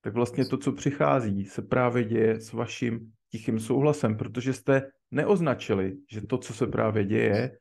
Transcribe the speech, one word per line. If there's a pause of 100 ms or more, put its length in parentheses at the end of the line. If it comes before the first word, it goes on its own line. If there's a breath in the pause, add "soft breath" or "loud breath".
tak
vlastně
to,
co
přichází,
se
právě
děje
s
vaším (160)
tichým
souhlasem,
protože
jste (200)
neoznačili, (140)
že
to,
co
se
právě
děje